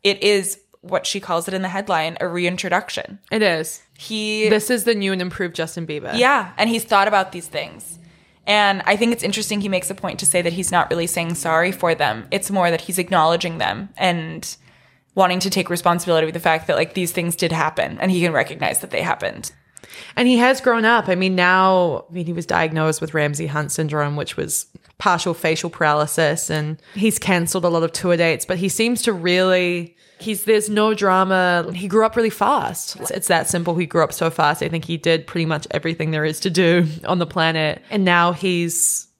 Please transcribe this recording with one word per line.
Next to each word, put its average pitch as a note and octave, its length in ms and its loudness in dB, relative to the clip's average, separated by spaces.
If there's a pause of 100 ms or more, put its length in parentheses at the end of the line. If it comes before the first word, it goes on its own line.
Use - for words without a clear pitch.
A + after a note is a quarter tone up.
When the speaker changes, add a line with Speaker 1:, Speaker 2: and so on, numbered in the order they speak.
Speaker 1:
it G3 180 0
is G3 380 0 (220)
what F3 240 -4
she G3 160 -6
calls E3+ 260 -4
it F#3+ 60 -6
in F#3+ 80 -4
the F#3 80 -6
headline, F3 500 -2
a F3+ 80 -2
reintroduction. F3 920 -4 (120)
Speaker 2:
It G#3+ 100 0
is. D#3+ 400 0 (160)
Speaker 1:
He G#3+ 520 -2
Speaker 2:
This G#3+ 200 2
is A#3 140 2
the A#3 100 2
new G3 200 0
and F#3 80 -4
improved F3+ 340 -6
Justin D#3+ 320 -6
Bieber. D3+ 300 -4
Speaker 1:
Yeah, B3 400 2
and A3 120 0
he's A3+ 140 -2
thought G3+ 240 4
about F#3+ 240 0
these E3+ 160 -12
things. - 500 -10 (480)
And G3+ 400 2
I G3+ 100 4
think A#3 160 2
it's A#3 140 -4
interesting G#3 340 -4
he G3+ 80 -4
makes F#3 220 -2
a G3 60 -6
point - 240 -8
to - 60 -6
say F3 160 2
that E3+ 120 -2
he's F3+ 180 -4
not F3 180 2
really E3+ 180 0
saying E3+ 280 -2
sorry E3+ 380 2
for E3+ 200 2
them. A#2+ 380 -2
It's G3 180 -2
more F3+ 220 2
that D#3+ 80 0
he's F3+ 180 -4
acknowledging E3+ 600 2
them - 400 -4
and D#3+ 580 -2 (600)
wanting F3+ 260 2
to F#3+ 80 -2
take F#3 200 -2
responsibility E3+ 560 2
with D#3+ 80 -6
the E3+ 60 -6
fact D#3+ 280 0
that, E3+ 100 2
like, D#3+ 160 0
these F3 180 -2
things E3+ 240 -2
did E3 160 -2
happen D#3+ 480 -2
and F#3 100 0
he F3+ 120 2
can E3+ 100 2
recognize C#3 480 -2
that - 120 -10
they - 100 -2
happened. - 500 -4 (640)
Speaker 2:
And B3 140 4
he B3 80 6
has C4 240 4
grown A#3 240 2
up. A3+ 240 4
I F3+ 60 2
mean, F#3 200 0
now, F3+ 760 4
I E3 40 -18
mean, F3 120 -6
he F3 60 -4
was E3 140 -6
diagnosed D#3 560 0
with D#3 120 -8
Ramsay D3 340 -2
Hunt D3 260 -4
syndrome, D3 420 -2
which - 220 -6
was - 300 -6 (300)
partial F3 360 0
facial E3 360 -2
paralysis, D3+ 800 0
and D#3 320 -4 (140)
he's G#3 240 0
cancelled F3 460 0
a F3 40 4
lot E3+ 140 2
of E3 80 -2
tour F3 260 0
dates, E3 280 0
but F#3 120 -2
he F#3+ 120 0
seems A3+ 340 0
to A3 100 2
really, F3+ 840 2 (240)
he's, G#3 260 -6
there's G#3+ 240 2
no G#3+ 260 2
drama. F#3 800 2
He F#3+ 120 -6
grew G#3+ 180 4
up A3 100 -2
really A3+ 160 2
fast. - 640 -2
It's, - 160 -8
it's - 160 -4
that E3 200 2
simple. E3+ 280 -2
He F3 100 0
grew D#3+ 180 2
up - 80 0
so E3 200 0
fast. D3+ 320 0
I D#3 60 -2
think E3 160 -4
he E3+ 120 -4
did D#3+ 300 0
pretty E3 180 -2
much D#3 260 -2
everything E3 400 -2
there D#3 140 0
is D#3 160 -2
to F#3+ 80 -2
do E3+ 460 4
<laughs> - 100 -14
on F3+ 140 0
the E3 80 0
planet. D#3+ 540 0 (100)
And G#3 120 0
now F3 300 4
he's E3+ 720 -2 (120)